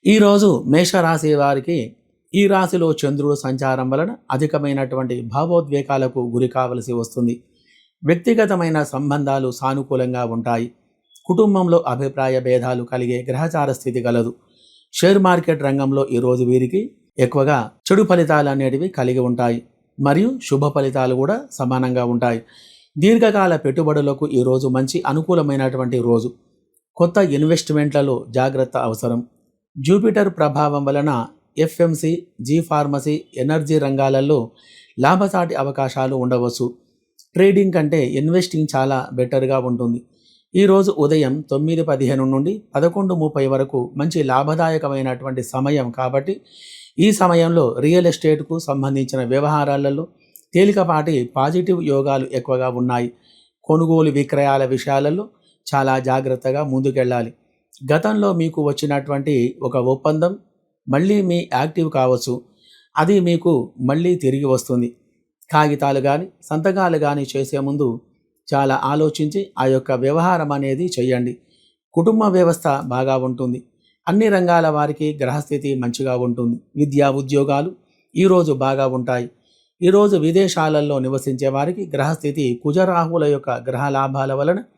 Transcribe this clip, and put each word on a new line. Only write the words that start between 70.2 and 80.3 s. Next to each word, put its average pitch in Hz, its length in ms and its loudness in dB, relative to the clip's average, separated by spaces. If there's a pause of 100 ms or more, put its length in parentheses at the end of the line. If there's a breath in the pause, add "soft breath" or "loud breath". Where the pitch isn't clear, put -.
అనేది 139 380 -4 (100)
చేయండి. 123 380 -2 (540)
కుటుంబ 220 320 2
వ్యవస్థ 170 600 2
బాగా 131 320 0
ఉంటుంది. 127 480 -4 (440)
అన్ని 208 200 4
రంగాల 175 400 4
వారికి 151 540 -2
గ్రహస్థితి 139 520 -4
మంచిగా 127 420 -2
ఉంటుంది. 120 440 -2 (160)
విద్యా 143 340 2
ఉద్యోగాలు 139 640 0 (440)
ఈరోజు 180 360 4
బాగా 135 340 0
ఉంటాయి. 123 440 -2 (520)
ఈరోజు 196 340 4
విదేశాలలో 156 800 0